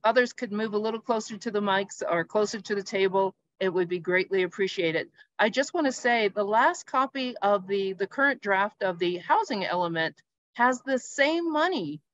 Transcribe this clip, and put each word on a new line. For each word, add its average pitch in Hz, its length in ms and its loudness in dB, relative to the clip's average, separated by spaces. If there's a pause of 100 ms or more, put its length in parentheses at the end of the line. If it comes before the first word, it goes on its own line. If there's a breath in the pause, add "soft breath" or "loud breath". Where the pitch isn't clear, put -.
others 240 300 2
could 240 180 -8
move 208 220 -4
a 214 40 0
little 220 220 -4
closer 220 380 -4
to 233 140 -8
the 208 100 0
mics 196 440 0
or 165 200 0
closer 214 340 0
to 202 160 -6
the 202 80 -2
table, 190 500 0 (260)
it 190 140 0
would 175 160 0
be 180 100 -2
greatly 185 440 2
appreciated. 175 680 -2 (280 soft breath)
I 220 120 4
just 262 240 -2
wanna 302 180 0
say 233 380 0
the 202 140 -2
last 240 420 2
copy 262 560 -2
of 196 260 2
the, 196 260 -2
the 196 140 -4
current 277 340 0
draft 202 420 0
of 180 160 -2
the 180 180 0
housing 277 460 0
element 165 520 -2 (400)
has 247 260 2
the 269 160 -2
same 320 540 0
money 302 500 0 (120)